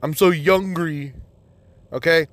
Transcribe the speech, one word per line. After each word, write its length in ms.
I'm 120
so 160
youngry. 800
Okay? 400